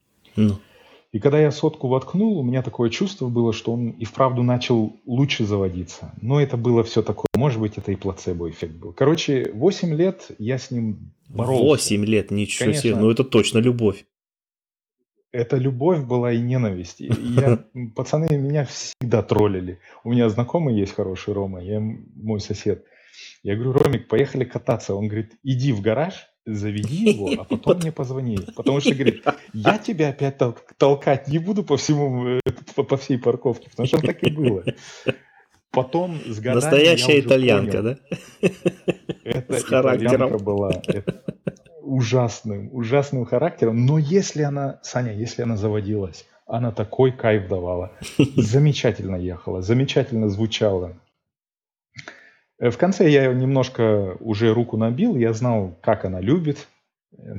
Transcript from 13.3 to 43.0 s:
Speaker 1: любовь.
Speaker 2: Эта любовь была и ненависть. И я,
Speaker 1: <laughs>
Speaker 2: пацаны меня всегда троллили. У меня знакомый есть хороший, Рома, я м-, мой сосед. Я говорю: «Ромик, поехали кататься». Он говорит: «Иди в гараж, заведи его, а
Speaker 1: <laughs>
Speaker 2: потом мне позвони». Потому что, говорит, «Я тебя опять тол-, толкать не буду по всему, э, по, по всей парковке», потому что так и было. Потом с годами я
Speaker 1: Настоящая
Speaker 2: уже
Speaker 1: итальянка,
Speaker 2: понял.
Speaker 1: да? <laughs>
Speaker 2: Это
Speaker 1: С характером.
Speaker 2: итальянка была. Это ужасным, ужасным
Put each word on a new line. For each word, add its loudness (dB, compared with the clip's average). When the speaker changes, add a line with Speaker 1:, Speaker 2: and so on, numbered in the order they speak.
Speaker 1:
любовь. 2
Speaker 2:
Эта 0
любовь 2
была 0
и 2
ненависть. -2
И -10
я, 4
Speaker 1:
<laughs> -10
Speaker 2:
пацаны 0
меня 0
всегда -2
троллили. 0
У -4
меня 4
знакомый 0
есть 0
хороший, -4
Рома, -6
я -6
м-, -6
мой -4
сосед. -4
Я -2
говорю: -2
«Ромик, 2
поехали 0
кататься». -4
Он -4
говорит: -6
«Иди 0
в -2
гараж, -2
заведи -2
его, -2
а -12
Speaker 1:
<laughs> -18
Speaker 2:
потом 0
мне -4
позвони». -4
Потому 0
что, 2
говорит, 0
«Я 0
тебя -2
опять -4
тол-, 0
толкать 2
не 0
буду -2
по 2
всему, 0
э, 0
по, 0
по 0
всей -2
парковке», -2
потому -4
что 2
так -4
и 2
было. 0
Потом -2
с -8
годами -2
я -
Speaker 1:
Настоящая 6
Speaker 2:
уже 6
Speaker 1:
итальянка, 4
Speaker 2:
понял. -2
Speaker 1:
да? 2
<laughs> -4
Speaker 2:
Это -4
Speaker 1:
С -8
характером. 2
Speaker 2:
итальянка 0
была. -2
Это -6
ужасным, -2
ужасным 0